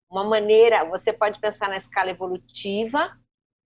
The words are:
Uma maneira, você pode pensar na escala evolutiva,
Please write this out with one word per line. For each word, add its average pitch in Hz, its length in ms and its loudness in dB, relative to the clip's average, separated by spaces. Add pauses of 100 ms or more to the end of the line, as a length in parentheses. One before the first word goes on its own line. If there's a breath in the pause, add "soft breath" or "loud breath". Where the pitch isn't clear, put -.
Uma 190 140 -4
maneira, 214 600 4
você 180 280 -4
pode 214 260 -2
pensar 208 300 -4
na 196 80 -6
escala 190 340 -4
evolutiva, 202 1040 -6 (480)